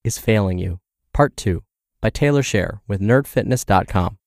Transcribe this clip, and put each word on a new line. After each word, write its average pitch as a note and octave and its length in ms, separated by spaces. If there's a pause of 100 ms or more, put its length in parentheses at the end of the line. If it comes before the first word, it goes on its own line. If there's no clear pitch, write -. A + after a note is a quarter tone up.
is A#2 120
Failing G2+ 400
You, F2+ 240 (320)
Part D3 240
two, - 280 (360)
by A2 80
Taylor C#3+ 320
Scher G2 480
with G2+ 100
nerd A#2+ 280
fitness A#2+ 360
dot - 260
com. F2+ 280 (100)